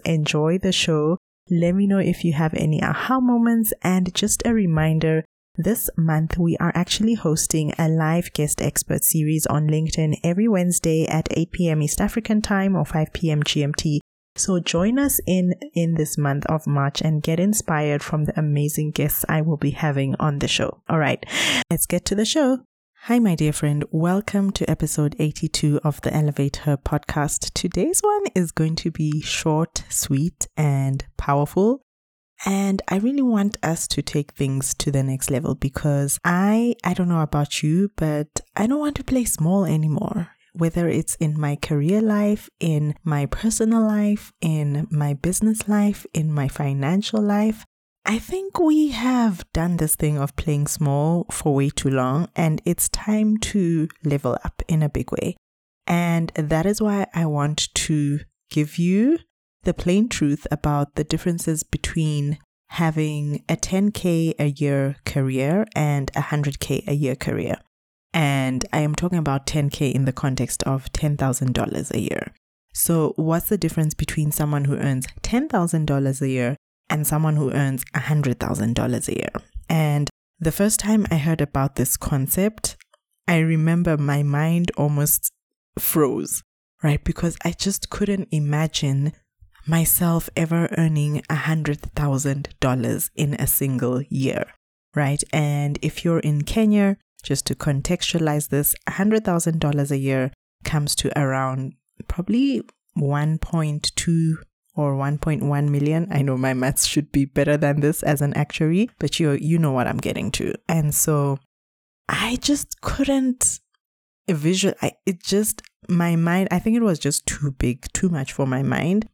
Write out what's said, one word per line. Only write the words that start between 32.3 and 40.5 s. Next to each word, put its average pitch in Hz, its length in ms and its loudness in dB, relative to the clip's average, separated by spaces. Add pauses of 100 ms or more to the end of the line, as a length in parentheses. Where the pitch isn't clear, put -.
And 196 420 0
I 190 100 0
really 262 240 2
want 208 400 2
us 160 280 -2
to - 120 -2
take - 300 -4
things 135 440 -2
to - 160 -4
the 135 120 2
next 135 260 -2
level 131 260 -2
because 139 680 -2
I, 208 600 2
I 180 100 0
don't 180 160 0
know 170 120 2
about 147 400 0
you, 175 360 2
but 151 440 -4 (140)
I 208 100 2
don't 277 140 2
want 294 180 -2
to 269 60 -12
play 254 220 0
small 185 400 2
anymore. 156 640 0 (240)